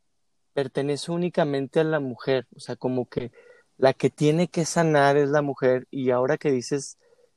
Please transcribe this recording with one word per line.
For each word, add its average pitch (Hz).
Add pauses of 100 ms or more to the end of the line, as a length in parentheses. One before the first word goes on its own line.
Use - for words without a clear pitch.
(540)
pertenece 143
únicamente 160
a -
la 156
mujer, 131
o -
sea, -
como 127
que 120 (460)
la 131
que -
tiene 156
que 170
sanar 147
es 143
la 147
mujer, 131
y 131
ahora 127
que 151
dices 135 (400)